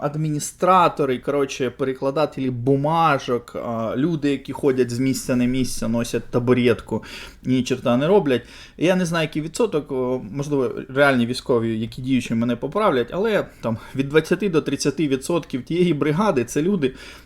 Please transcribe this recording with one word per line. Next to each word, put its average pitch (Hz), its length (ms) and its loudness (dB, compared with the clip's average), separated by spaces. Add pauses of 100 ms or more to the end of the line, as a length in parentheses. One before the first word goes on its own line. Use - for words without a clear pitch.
адміністратори, 151 1160 0
коротше, 143 520 -2
перекладателі 135 800 -2
бумажок, 139 1040 0
е, 110 400 -4
люди, 143 360 0
які 139 220 -6
ходять 127 380 2
з 117 80 -4
місця 131 360 0
на 123 100 2
місце, 127 420 -2
носять 117 360 -2
табуретку, 120 800 2 (400)
ні 127 200 2
чорта 123 340 0
не 143 100 2
роблять. 151 340 4 (360)
Я 180 180 2
не 185 100 2
знаю, 165 180 0
який 156 180 -4
відсоток, 160 500 -2
о, 127 300 -2 (100)
можливо, 139 400 -2 (240)
реальні 135 300 4
військові, 113 540 0
які 113 220 -8
діючі, 127 320 0
мене 120 220 0
поправлять, 139 560 0
але 190 340 0 (160)
там 110 160 -2 (180)
від 139 140 -2
двадцяти 165 400 2
до 156 120 2
тридцяти 147 460 -2
відсотків 135 560 -2
тієї 175 300 2
бригади 151 500 2
це 147 180 -2
люди, 160 340 0 (300)